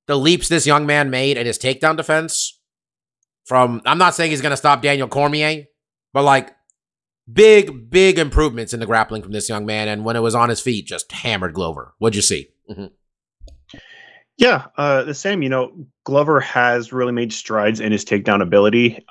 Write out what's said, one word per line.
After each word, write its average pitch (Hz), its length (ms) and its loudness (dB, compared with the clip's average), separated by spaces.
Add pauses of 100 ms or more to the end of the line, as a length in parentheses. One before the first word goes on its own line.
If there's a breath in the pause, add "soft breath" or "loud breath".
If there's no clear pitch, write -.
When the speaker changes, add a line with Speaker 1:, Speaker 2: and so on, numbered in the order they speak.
Speaker 1:
The 143 100 0
leaps 165 320 2
this 165 160 0
young 147 200 2
man 147 240 0
made 131 280 -2
in 120 80 -4
his 117 140 -4
takedown 135 360 -2
defense 156 640 -4 (880)
from, 123 400 0
I'm 147 140 0
not 180 160 4
saying 165 160 -2
he's 143 100 -4
gonna 143 160 -2
stop 143 240 2
Daniel 139 260 -2
Cormier, 147 580 -2 (480)
but, 139 100 2
like, 135 320 2 (760)
big, 151 600 6
big 185 260 4
improvements 131 560 -2
in 120 60 -8
the 113 80 -8
grappling 110 340 0
from 95 120 -16
this 104 160 -6
young 104 180 -6
man, 107 200 -4
and 107 160 -6
when 117 120 -2
it 117 60 0
was 113 120 0
on 117 160 2
his 113 100 -2
feet, 113 280 -6
just - 240 -12
hammered 92 420 -6
Glover. 80 460 -8
What'd 110 160 0
you 101 80 -2
see? 73 240 -4 (200)
Mm-hmm. 98 180 -14 (1500 loud breath)
Speaker 2:
Yeah, 233 300 2 (100)
uh, 139 260 0
the 147 100 -8
same. 196 280 -4
You 135 80 -2
know, 127 220 -2 (340)
Glover 143 340 2
has 120 540 0
really 127 180 -2
made 117 220 -4
strides 110 480 -2
in 110 100 -2
his 104 140 -2
takedown 101 360 0
ability, 107 680 2